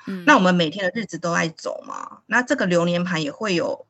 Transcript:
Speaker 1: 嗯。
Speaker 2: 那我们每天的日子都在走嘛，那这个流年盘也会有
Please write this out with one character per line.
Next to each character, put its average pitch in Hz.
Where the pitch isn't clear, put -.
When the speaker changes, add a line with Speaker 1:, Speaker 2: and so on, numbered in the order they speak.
Speaker 1:
嗯。 190
Speaker 2:
那 294
我 233
们 185
每 170
天 190
的 180
日 196
子 170
都 170
在 175
走 -
嘛， -
那 233
这 277
个 233
流 175
年 175
盘 175
也 143
会 208
有 139